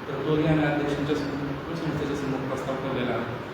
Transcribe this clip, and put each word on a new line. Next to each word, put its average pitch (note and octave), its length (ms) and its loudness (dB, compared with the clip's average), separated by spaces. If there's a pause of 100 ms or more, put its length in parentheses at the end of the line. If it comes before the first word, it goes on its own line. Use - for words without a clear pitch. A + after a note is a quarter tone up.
तर D3+ 220 -2
तोही D3+ 180 6
आम्ही D3+ 180 6
अध्यक्षांच्या C#3+ 500 2
समोर, C#3 600 -2
संस्थेच्या D3 420 0
समोर C3+ 320 -2
प्रस्ताव C3+ 260 -2
ठेवलेला C3 360 -2
आहे. A#2 420 -2